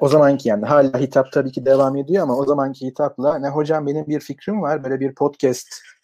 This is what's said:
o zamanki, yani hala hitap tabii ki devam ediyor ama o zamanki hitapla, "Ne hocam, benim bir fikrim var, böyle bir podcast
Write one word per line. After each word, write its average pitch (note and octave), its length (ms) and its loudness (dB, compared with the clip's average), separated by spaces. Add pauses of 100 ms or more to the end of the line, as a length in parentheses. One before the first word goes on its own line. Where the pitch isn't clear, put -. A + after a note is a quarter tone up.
o C#3+ 80 2
zamanki, C#3 400 4
yani G#2 180 0
hala C3+ 340 4
hitap C#3 320 0
tabii C3+ 200 -2
ki B2+ 140 -6
devam C3+ 300 2
ediyor D#3 260 0
ama C3 140 0
o C#3 100 -2
zamanki C3+ 400 -2
hitapla, C#3 520 -2
"Ne C#3 100 -6
hocam, D3+ 380 -2
benim D3+ 200 -4
bir D3+ 140 -4
fikrim G3 420 -8
var, D3 220 -4
böyle C3 160 -4
bir C3+ 140 -4
podcast C#3+ 540 -2 (360)